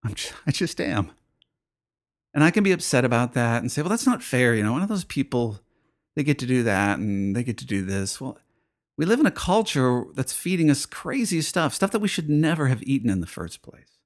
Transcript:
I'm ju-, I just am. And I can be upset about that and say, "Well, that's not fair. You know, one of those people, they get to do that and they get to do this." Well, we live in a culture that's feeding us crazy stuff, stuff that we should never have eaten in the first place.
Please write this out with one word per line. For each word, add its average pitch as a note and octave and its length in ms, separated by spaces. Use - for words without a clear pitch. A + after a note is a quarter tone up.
I'm G#2 100
ju-, - 200
I C#3+ 60
just - 280
am. G2+ 300
And C#3+ 120
I E3+ 80
can G#3+ 100
be G3 80
upset D3+ 340
about A#2+ 280
that A#2+ 280
and A#2+ 120
say, D3 100
"Well, E3 60
that's A3 180
not B3 160
fair. B2 320
You G#2+ 80
know, G#2+ 80
one C#3 120
of G3+ 60
those G3+ 140
people, B2 580
they D3+ 80
get C#3 160
to C3+ 80
do B2+ 160
that G2+ 380
and G2 340
they A#2+ 80
get A#2+ 160
to - 80
do G2 160
this." F#2+ 380
Well, C3 180
we D3 80
live A3 140
in D4+ 80
a E3+ 60
culture C#3 720
that's - 180
feeding E3+ 380
us C#3 160
crazy F#3 560
stuff, D#3+ 320
stuff G3 160
that A3+ 100
we G#3 60
should D#3+ 240
never D#3 380
have B2+ 160
eaten B2 260
in F#2+ 100
the E2 60
first - 360
place. - 440